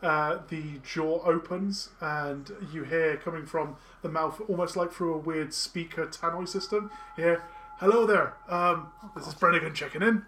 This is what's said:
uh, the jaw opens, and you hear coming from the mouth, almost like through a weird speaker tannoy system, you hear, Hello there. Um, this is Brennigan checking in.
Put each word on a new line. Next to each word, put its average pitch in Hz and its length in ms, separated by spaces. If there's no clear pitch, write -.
uh, 156 380
the 151 340
jaw 160 400
opens, 180 640
and 147 500
you 156 120
hear 156 340
coming 160 280
from 147 300
the 170 80
mouth, 160 380
almost 175 280
like 175 160
through 170 220
a 156 40
weird 156 360
speaker 165 520
tannoy 170 420
system, 208 440
you 160 60
hear, 170 200
Hello 220 260
there. 190 300
Um, 175 400
this 156 100
is 151 60
Brennigan 160 400
checking 151 280
in. 220 260